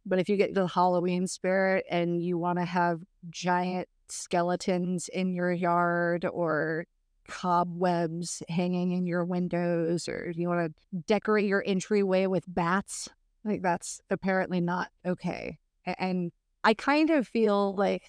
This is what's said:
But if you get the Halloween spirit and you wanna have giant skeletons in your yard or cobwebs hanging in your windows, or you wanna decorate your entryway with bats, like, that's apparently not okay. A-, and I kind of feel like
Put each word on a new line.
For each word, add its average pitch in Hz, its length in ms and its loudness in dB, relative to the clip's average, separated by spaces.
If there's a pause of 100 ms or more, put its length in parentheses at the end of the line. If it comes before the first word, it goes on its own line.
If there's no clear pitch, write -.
But 190 120 2
if 180 100 0
you 208 80 2
get 190 180 2
the 185 120 2
Halloween 180 640 2
spirit 190 600 0
and 175 320 0
you 175 160 -2
wanna 175 280 0
have 175 360 0 (300)
giant 180 560 -2 (220)
skeletons 180 1000 0
in 185 260 -2
your 180 180 0
yard 175 720 2
or 160 600 -2 (420)
cobwebs 175 1200 0
hanging 180 440 0
in 180 140 -2
your 175 180 0
windows, 175 840 0
or - 260 -6
you 170 140 -2
wanna 175 220 0 (360)
decorate 214 400 2
your 196 180 2
entryway 190 640 2
with 185 220 0
bats, 180 600 -2 (360)
like, 196 180 -2
that's 180 380 -2 (100)
apparently 190 500 0
not 175 280 -2 (160)
okay. - 540 -4 (280)
A-, 180 160 -6
and 185 300 -2 (320)
I 220 100 6
kind 302 360 2
of 285 180 2
feel 202 480 2
like 190 320 0